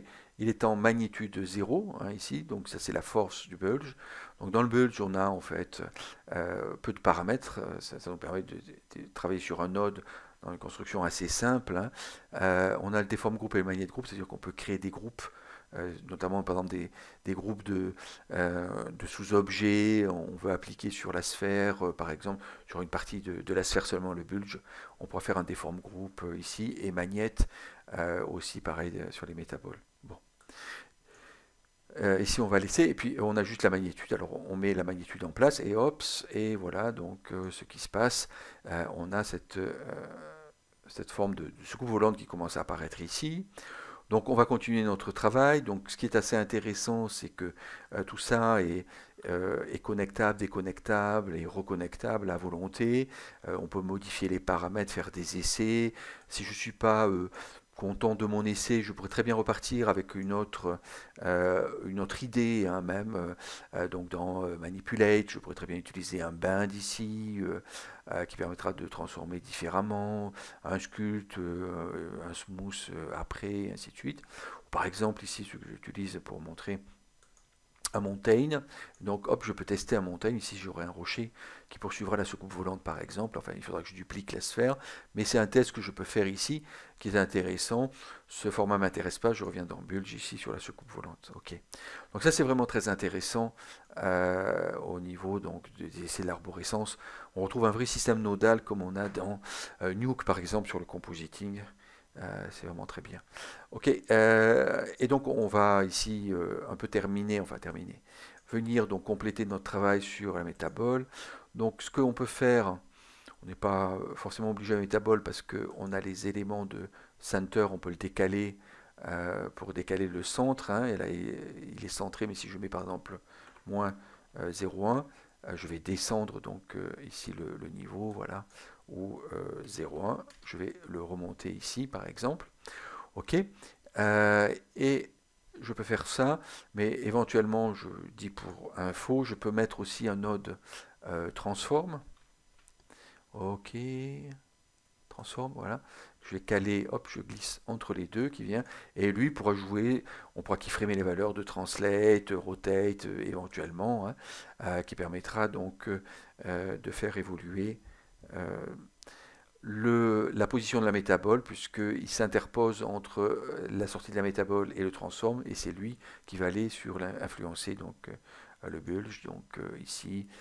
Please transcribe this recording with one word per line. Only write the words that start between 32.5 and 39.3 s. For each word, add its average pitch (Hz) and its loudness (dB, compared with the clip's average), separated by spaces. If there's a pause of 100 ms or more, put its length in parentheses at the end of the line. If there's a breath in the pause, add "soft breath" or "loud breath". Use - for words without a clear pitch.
laisser, 101 4
et 160 6
puis - -4
on 107 2
ajuste 104 0
la 104 10
magnitude, 92 -2
alors 90 -2 (160)
on 95 -4
met 98 2
la 90 2
magnitude 90 -6
en 82 -6
place, 139 4
et 101 0
hop, 143 2 (300)
et 110 0
voilà 95 -2
donc, 95 -10
euh, 92 -4
ce - -12
qui - -20
se - -8
passe, 117 4 (380 loud breath)
euh, 85 0 (100)
on 87 -6
a 104 2
cette, - -8